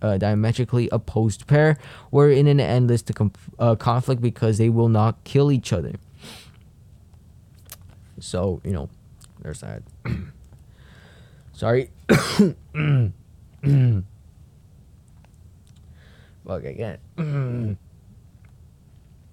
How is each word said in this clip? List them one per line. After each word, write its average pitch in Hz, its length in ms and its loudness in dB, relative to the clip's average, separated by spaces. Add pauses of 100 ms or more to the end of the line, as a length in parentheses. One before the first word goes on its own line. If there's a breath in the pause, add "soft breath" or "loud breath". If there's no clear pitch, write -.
uh, 107 160 0
diametrically 110 760 0
opposed 110 560 -2
pair 151 320 4 (320 loud breath)
were 143 200 6
in 143 180 4
an 143 100 4
endless 120 440 2
to - 100 -8
conf-, - 460 -4
uh, 117 180 2
conflict 123 460 -2
because 113 340 0
they 113 140 2
will 117 180 2
not 110 360 2
kill 143 280 2
each - 200 -2
other. 76 200 -4 (2250 loud breath)
So, 90 460 -4
you 98 80 -4
know, 78 160 -6 (520)
there's - 200 -12
that. 52 220 -14 (220)
<clears throat> - 1500 -16
Sorry. 123 380 -2 (180)
<coughs> 147 1040 0 (3250 soft breath)
Fuck, 92 180 -10
I 69 100 -12
can't. 123 1080 -8
<clears throat> - 60 -20 (1400)